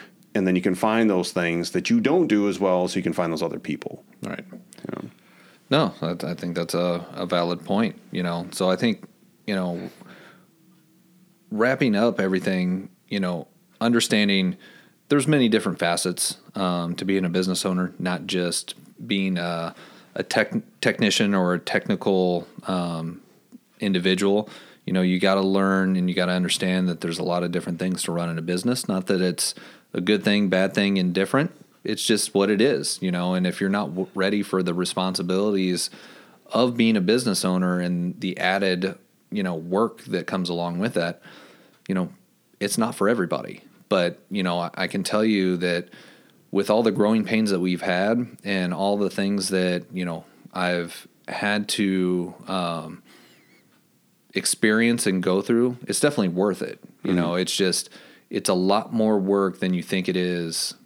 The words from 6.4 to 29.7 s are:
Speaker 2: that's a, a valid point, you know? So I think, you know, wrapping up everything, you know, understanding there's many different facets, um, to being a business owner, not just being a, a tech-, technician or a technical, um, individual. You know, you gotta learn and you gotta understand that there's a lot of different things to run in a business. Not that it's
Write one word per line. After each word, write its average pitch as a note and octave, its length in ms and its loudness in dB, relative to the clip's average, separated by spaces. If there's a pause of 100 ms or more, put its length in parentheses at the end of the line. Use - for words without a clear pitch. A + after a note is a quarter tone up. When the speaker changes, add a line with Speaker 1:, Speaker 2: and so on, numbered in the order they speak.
Speaker 2:
that's F2 180 -4
a, F2 400 0
a F2+ 120 -8
valid F2 380 -2
point, G#2+ 320 0 (160)
you F2+ 120 -4
know? F2 280 -4
So F#2 180 0
I F#2 60 4
think, A2 300 0 (420)
you G#2 80 -2
know, F2+ 340 -4 (1600)
wrapping A#2+ 440 2
up G#2+ 240 2
everything, F#2 720 0 (180)
you G2+ 120 -4
know, F2+ 280 -4 (340)
understanding G#2 760 2 (540)
there's C#3+ 180 2
many C3 220 4
different G#2 300 0
facets, F2 580 -2 (180)
um, F2 400 0
to - 80 -6
being F#2+ 220 2
a F2 40 0
business F#2 360 0
owner, F#2 320 0
not F2+ 300 -4
just F2+ 480 -4 (320)
being F#2+ 320 0
a, E2+ 340 -4 (400)
a - 80 -4
tech-, - 320 0 (280)
technician G#2 520 2
or F2+ 220 2
a D#2+ 40 0
technical, F#2 880 0 (200)
um, E2+ 520 -4 (600)
individual. G2 680 2 (380)
You - 80 -4
know, F#2 80 4
you F2+ 180 4
gotta G2 220 4
learn F#2+ 540 2
and F#2 120 2
you F2 80 0
gotta F2+ 160 0
understand F#2 580 0
that E2 120 -4
there's E2+ 160 -4
a F2 60 -6
lot F2 200 0
of F2 80 -2
different F2 280 -4
things F#2 240 -4
to - 80 -4
run E2+ 180 -2
in E2 80 -4
a D#2+ 60 -6
business. F2+ 440 -2
Not F#2 200 -2
that F#2+ 120 2
it's - 360 -2 (380)